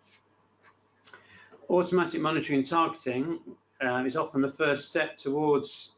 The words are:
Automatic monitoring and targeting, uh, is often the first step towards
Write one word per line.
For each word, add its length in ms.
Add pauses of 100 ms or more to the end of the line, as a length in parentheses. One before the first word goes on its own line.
(1700)
Automatic 500
monitoring 400
and 80
targeting, 720 (420)
uh, 240
is 120
often 240
the 80
first 400
step 280
towards 800